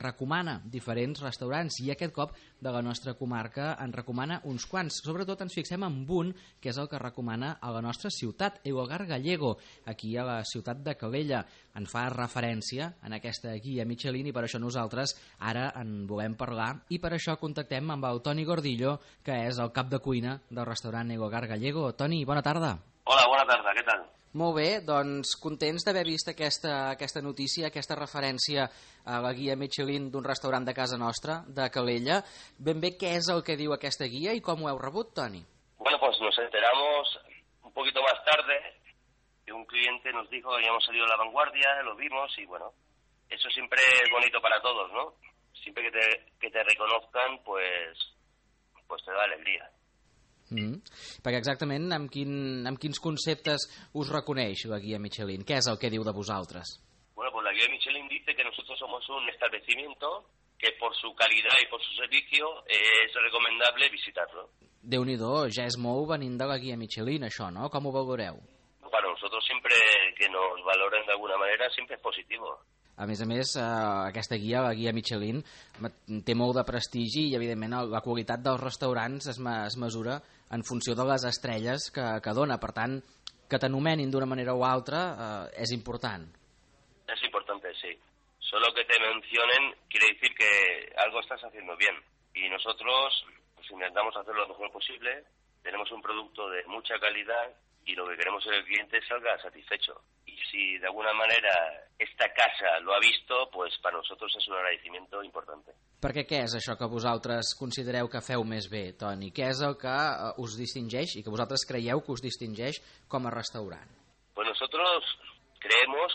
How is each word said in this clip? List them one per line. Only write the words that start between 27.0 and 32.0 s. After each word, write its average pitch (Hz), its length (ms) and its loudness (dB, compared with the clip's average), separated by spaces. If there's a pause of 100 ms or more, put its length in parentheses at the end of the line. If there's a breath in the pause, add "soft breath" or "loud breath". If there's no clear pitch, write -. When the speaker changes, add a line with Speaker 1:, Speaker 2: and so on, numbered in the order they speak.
Speaker 1:
notícia, 143 480 -2
aquesta 147 240 -4
referència 139 720 0 (400 loud breath)
a 120 160 -2
la 123 80 2
guia 135 240 0
Michelin 139 560 -2
d'un 131 160 -2
restaurant 131 400 0
de 127 80 -4
casa 127 240 0
nostra, 147 480 -2
de 135 240 0
Calella. 123 480 2 (380 loud breath)